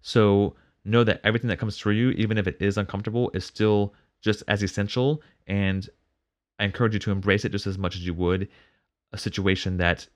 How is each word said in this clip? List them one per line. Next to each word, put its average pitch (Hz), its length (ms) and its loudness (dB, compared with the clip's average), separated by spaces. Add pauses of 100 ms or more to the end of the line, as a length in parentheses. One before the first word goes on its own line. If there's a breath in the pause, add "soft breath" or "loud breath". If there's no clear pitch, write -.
So 104 540 4 (300 soft breath)
know 113 180 4
that 107 200 0
everything 113 260 0
that 92 100 -2
comes 104 180 -6
through 104 160 0
you, 120 180 2
even 110 260 0
if 98 100 0
it 90 140 -4
is 101 160 2
uncomfortable, 107 560 -2
is 95 120 -4
still 104 480 2 (280 soft breath)
just 107 260 0
as 104 160 2
essential. 123 580 -2 (260 soft breath)
And 95 420 -2 (720)
I 104 60 0
encourage 107 280 0
you 101 60 -2
to 104 120 -2
embrace 98 340 2
it - 60 -2
just 101 160 -6
as 95 100 -6
much 95 180 -4
as 87 100 -8
you 87 80 -4
would 90 340 0 (680 soft breath)
a - 40 -12
situation 95 600 -2
that 87 380 0